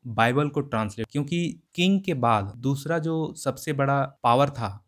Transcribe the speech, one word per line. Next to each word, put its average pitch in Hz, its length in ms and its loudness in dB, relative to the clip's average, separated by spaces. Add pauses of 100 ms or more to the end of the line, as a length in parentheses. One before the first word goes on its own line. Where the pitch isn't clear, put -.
बाइबल 120 400 2
को 143 140 -2
ट्रांसलेट, 110 500 -4
क्योंकि 170 480 -4 (160)
किंग 190 260 4
के 180 120 -2
बाद 113 440 2
दूसरा 139 420 -2
जो 160 340 -2
सबसे 135 400 -6
बड़ा 139 500 0
पावर 127 260 6
था, 107 380 -8